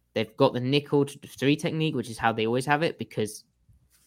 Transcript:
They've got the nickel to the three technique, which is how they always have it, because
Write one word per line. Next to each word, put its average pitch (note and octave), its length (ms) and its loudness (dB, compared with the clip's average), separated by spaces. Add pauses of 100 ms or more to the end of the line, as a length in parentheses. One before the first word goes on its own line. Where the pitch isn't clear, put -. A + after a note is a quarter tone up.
(120)
They've - 240 -4
got C3+ 160 4
the B2 80 -4
nickel C#3+ 440 0
to - 140 -6
the - 80 -20
three C#3+ 300 0
technique, D#3+ 400 -2
which A#2 140 -6
is A2+ 80 -12
how A#2 140 2
they A2 140 0
always B2+ 200 0
have D3 160 2
it, - 160 -2
because - 460 -6 (640)